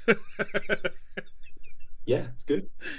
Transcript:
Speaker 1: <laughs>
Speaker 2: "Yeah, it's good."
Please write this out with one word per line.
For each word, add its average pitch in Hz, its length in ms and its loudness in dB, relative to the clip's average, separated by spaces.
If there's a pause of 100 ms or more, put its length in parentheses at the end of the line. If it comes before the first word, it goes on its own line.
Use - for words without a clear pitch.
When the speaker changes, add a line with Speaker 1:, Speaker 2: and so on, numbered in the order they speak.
Speaker 1:
<laughs> - 2000 0
Speaker 2:
"Yeah, - 280 2
it's - 120 -4
good." 180 240 2 (300)